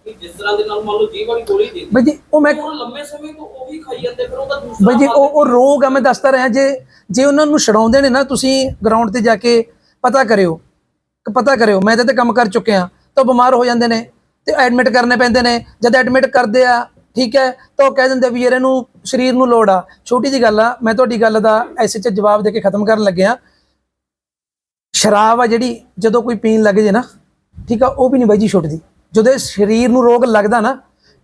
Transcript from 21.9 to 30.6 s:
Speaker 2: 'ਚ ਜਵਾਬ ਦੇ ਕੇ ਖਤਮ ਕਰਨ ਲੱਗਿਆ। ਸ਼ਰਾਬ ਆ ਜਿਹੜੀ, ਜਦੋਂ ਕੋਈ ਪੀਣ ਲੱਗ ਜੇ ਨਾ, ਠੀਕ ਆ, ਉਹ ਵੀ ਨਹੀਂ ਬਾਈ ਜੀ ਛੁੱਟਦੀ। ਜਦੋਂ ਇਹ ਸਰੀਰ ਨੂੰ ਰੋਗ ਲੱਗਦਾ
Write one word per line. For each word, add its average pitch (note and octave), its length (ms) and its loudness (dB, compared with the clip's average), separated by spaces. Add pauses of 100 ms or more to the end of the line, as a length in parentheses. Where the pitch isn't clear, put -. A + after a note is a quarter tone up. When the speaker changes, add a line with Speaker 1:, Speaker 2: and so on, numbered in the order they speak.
Speaker 2:
'ਚ G#3 100 -4
ਜਵਾਬ G#3 340 0
ਦੇ G3+ 100 -2
ਕੇ - 80 -6
ਖਤਮ G3+ 240 -2
ਕਰਨ A3 180 0
ਲੱਗਿਆ। G3 340 0 (1600)
ਸ਼ਰਾਬ G#3+ 440 2
ਆ B3 60 2
ਜਿਹੜੀ, A#3 340 -4 (180)
ਜਦੋਂ A3 240 0
ਕੋਈ A#3 120 0
ਪੀਣ A3 280 0
ਲੱਗ G#3 120 2
ਜੇ G#3+ 160 2
ਨਾ, A3 120 0 (680)
ਠੀਕ A#3 140 -2
ਆ, C4 40 4
ਉਹ C4 240 0
ਵੀ C4+ 80 2
ਨਹੀਂ B3 100 2
ਬਾਈ G#3 100 2
ਜੀ G#3 100 0
ਛੁੱਟਦੀ। D#3+ 320 -2 (320)
ਜਦੋਂ A3 200 4
ਇਹ C4+ 60 -2
ਸਰੀਰ A3 520 0
ਨੂੰ B3 140 2
ਰੋਗ A#3+ 200 4
ਲੱਗਦਾ G#3 360 2